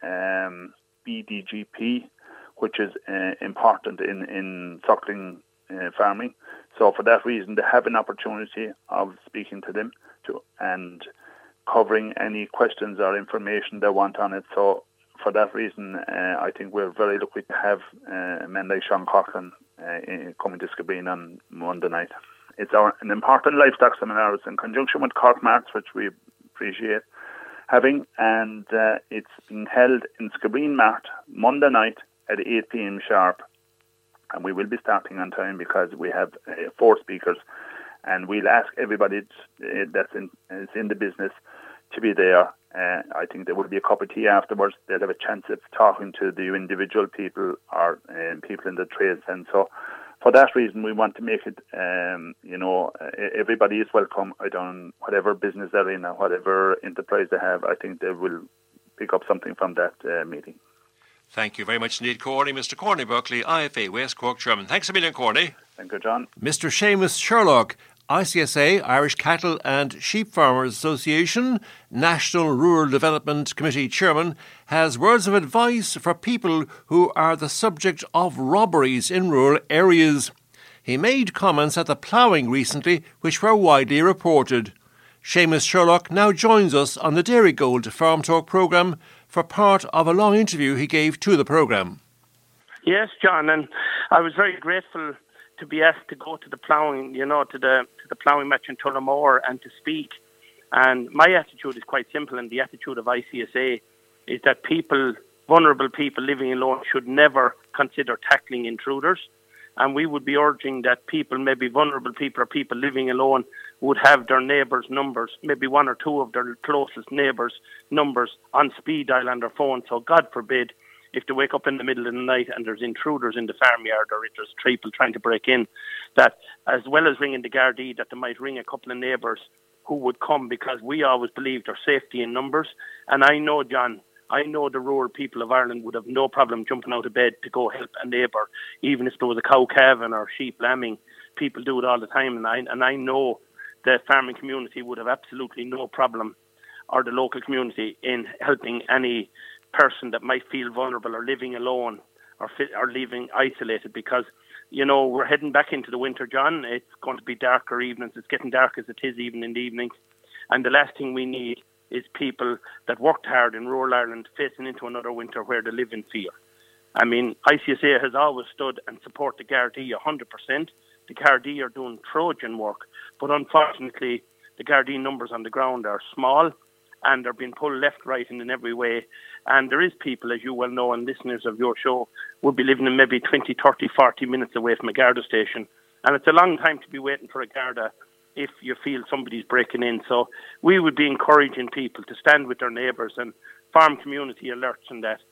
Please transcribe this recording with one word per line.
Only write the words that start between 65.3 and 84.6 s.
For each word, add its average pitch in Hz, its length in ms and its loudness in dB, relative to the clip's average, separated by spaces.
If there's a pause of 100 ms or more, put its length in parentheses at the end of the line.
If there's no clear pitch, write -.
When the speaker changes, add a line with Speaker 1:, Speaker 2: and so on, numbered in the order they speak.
Speaker 1:
Thank 95 160 -14
you, 101 60 -8
John. 113 280 -4 (120)
Speaker 2:
Mister 147 280 -4
Seamus 190 500 2
Sherlock, 165 600 4 (320)
I 180 140 2
C 175 180 0
S 143 160 -2
A, 160 240 6
Irish 139 340 2
Cattle 165 480 0
and 139 400 -2
Sheep 214 300 -4
Farmers 127 400 4
Association, 165 880 0 (280)
National 160 640 2
Rural 156 380 4
Development 147 640 0
Committee 139 320 -2
Chairman, 165 480 2 (300)
has 151 340 2
words 208 260 6
of 196 80 2
advice 226 640 2
for 175 180 -2
people 165 520 -2 (220)
who 175 280 4
are 160 220 2
the 151 100 -6
subject 180 560 -2 (100)
of 165 240 0
robberies 135 720 2
in 185 220 2
rural 139 380 6
areas. 160 640 6 (520)
He 127 140 -2
made 233 360 2
comments 151 440 2
at 165 80 0
the 147 100 0
ploughing 196 540 4
recently, 147 560 0 (160)
which 165 200 -2
were 214 140 6
widely 143 460 6
reported. 139 720 4 (500)